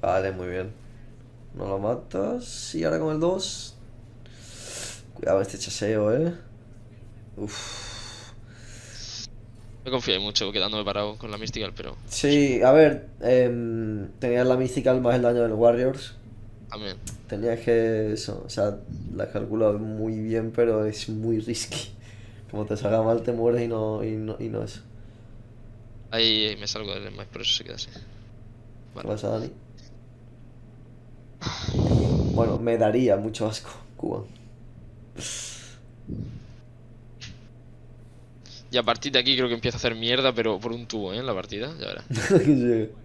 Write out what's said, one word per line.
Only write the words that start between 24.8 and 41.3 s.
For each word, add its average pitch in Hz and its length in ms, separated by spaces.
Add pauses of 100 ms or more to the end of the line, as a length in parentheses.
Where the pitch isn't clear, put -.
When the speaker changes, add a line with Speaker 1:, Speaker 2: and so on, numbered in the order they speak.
Speaker 2:
Ahí 110 500
me 101 60
salgo 104 280
del 101 140
Smite, 101 240
por 104 100
eso - 120
se - 100
queda - 120
así. - 140
Speaker 1:
¿Qué - 100 (960)
Speaker 2:
Vale. - 140
Speaker 1:
pasa, 107 200
Dani? 113 220 (2750)
Bueno, 117 240
me 117 180
daría 110 400
mucho 107 300
asco, - 240 (260)
Cuba. - 280 (4000)
Speaker 2:
Y 123 40
a 123 80
partir 117 280
de 131 60
aquí 127 180
creo 127 120
que 117 60
empieza 117 220
a - 40
hacer 117 160
mierda, 123 360
pero 110 280
por 117 120
un 120 140
tubo, 104 260
¿eh? 107 60
En 131 80
la 120 80